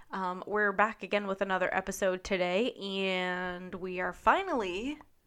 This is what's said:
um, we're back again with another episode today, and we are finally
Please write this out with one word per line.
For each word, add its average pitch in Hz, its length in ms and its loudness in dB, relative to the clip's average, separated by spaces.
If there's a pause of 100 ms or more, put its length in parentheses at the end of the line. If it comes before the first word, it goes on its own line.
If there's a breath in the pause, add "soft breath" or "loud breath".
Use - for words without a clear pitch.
(120)
um, 185 340 -4
we're 208 260 2
back 208 300 2
again 202 240 0
with 196 160 -4
another 185 320 2
episode 185 500 0
today, 185 500 2
and 185 1000 -2
we 180 260 -6
are 180 140 -2
finally 269 840 2 (280)